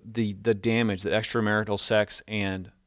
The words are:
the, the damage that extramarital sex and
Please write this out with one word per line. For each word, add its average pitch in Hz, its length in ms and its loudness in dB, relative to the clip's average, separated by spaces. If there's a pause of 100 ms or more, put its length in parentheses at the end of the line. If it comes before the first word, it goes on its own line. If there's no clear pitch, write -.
the, 110 300 -2
the 104 220 0
damage 110 480 0
that 85 100 0
extramarital 107 640 0
sex - 480 0
and 95 440 -4 (160)